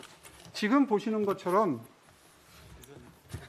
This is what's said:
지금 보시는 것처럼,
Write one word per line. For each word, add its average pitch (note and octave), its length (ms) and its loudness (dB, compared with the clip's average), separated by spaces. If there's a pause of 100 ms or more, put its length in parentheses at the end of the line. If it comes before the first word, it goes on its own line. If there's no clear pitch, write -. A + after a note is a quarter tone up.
(540)
지금 B3+ 340 2
보시는 G#3+ 380 0
것처럼, F#3+ 560 0 (1700)